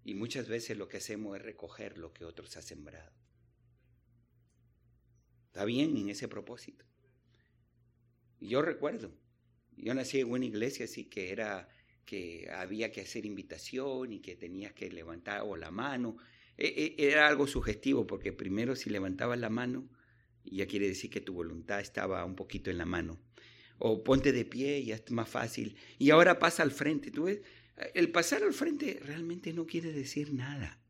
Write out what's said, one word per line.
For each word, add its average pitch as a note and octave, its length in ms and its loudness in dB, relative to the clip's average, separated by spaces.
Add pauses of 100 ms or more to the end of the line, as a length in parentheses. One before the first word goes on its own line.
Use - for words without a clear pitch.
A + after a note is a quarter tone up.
Y G#2 120 -8
muchas A2+ 340 -6
veces A2+ 280 -4
lo F#2+ 120 -8
que - 100 -12
hacemos G#2+ 380 -6
es G2 60 -12
recoger G#2 540 -14
lo D#2+ 160 -14
que - 120 -16
otros - 320 -14
han D#2 60 -16
sembrado. D#2 500 -18 (2250)
¿Está G2 180 -6
bien C3 320 2
en G2+ 140 -2
ese A2+ 180 -6
propósito? - 560 -14 (1600)
Yo B2 220 2
recuerdo, C#3+ 500 -2 (720)
yo B2 120 0
nací C3+ 260 0
en A#2+ 100 2
una B2+ 140 0
iglesia, A#2 400 -2
así A2 200 -10
que F#2 260 -8
era G2+ 380 -4 (360)
que E2+ 460 -10
había G#2 420 -4
que - 80 -10
hacer G#2 240 -8
invitación B2 880 -8
y G2 80 -10
que F2+ 160 -14
tenías F#2 360 -10
que F#2+ 180 -10
levantar E2 520 -8
o G2+ 140 -6
la D#2+ 140 -8
mano. A#2+ 460 -4 (400)
E-, D#3 420 0
e-, D3 100 8
era D3+ 200 8
algo C#3+ 180 6
sugestivo, C3 600 2
porque G2 260 -4
primero A2+ 440 0
si - 140 -6
levantabas G#2 480 0
la A#2 100 -2
mano, B2 400 -2 (560)
ya F#2+ 220 -2
quiere G2+ 220 2
decir - 220 -4
que G2+ 100 -4
tu F#2+ 120 -8
voluntad E2+ 480 -4
estaba F#2+ 440 -2
un F#2 120 -6
poquito F#2+ 340 -6
en F2 80 -2
la E2+ 80 -2
mano. E2+ 340 -4 (580)
O A2 260 2
ponte C3+ 280 6
de A#2+ 120 4
pie, C3+ 400 0
ya A2 120 -4
es - 140 -12
más A#2 180 -2
fácil. A#2+ 480 -4 (220)
Y D#3 120 8
ahora F3 280 12
pasa E3 240 4
al D3 80 6
frente. C#3+ 400 0
¿Tú D3 140 -2
ves? G3+ 160 0 (540)
El E3+ 160 6
pasar F3 320 4
al G4+ 100 4
frente D4 500 -2
realmente E3 520 -6
no E3 120 -2
quiere E3 260 -4
decir D3 420 -2
nada. C3 560 -4